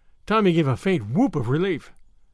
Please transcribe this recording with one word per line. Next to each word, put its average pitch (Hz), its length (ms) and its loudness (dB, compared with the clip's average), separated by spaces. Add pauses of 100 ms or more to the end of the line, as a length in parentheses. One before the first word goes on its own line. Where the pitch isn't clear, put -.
(260)
Tommy 208 260 2
gave 160 160 2
a 127 80 2
faint 143 340 -2
whoop 190 260 0
of 117 120 -4
relief. 160 460 -2 (400)